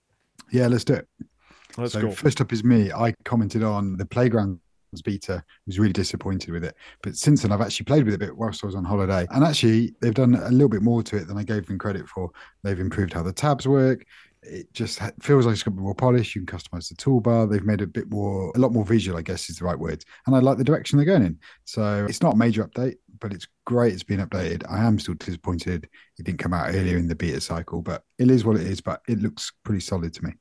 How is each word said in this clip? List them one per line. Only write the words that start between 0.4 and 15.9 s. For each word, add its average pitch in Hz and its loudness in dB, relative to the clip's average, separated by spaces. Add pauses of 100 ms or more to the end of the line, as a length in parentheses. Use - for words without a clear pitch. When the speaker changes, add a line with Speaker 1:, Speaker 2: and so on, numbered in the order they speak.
Speaker 1:
Yeah, 123 4
let's 120 2
do 135 2
it. - -6 (720)
Speaker 2:
Let's 120 -4
Speaker 1:
So 107 -2
Speaker 2:
go. 110 0
Speaker 1:
first - 0
up 123 -2
is 113 0
me. 110 6
I 117 0 (100)
commented 113 0
on 101 -2
the 95 -4
Playgrounds 110 0 (420)
beta. 95 -6
I - -20 (140)
was 95 -2
really 104 4
disappointed 95 -4
with 85 -6
it. 82 -8 (260)
But 87 -10
since 147 4
then, 107 2
I've 101 2
actually 107 -4
played 143 4
with 107 0
it 95 -4
a 104 -4
bit 87 -10
whilst 107 -6
I 107 -6
was 95 -6
on 95 -4
holiday. 95 0
And 135 2
actually, 117 2
they've 117 2
done 123 6
a - 0
little 131 6
bit 101 0
more 117 2
to 107 -4
it 90 -4
than 101 -8
I 104 -4
gave 101 -2
them 98 -6
credit 95 -6
for. 90 -8 (320)
They've 101 -2
improved 92 -2
how 85 -4
the 90 -4
tabs 143 -2
work. 131 2 (380)
It - -16
just - -6
ha-, 107 -6 (100)
feels 135 4
like 113 2
it's 98 -4
got 107 -4
a 92 -6
bit 95 -6
more 95 -4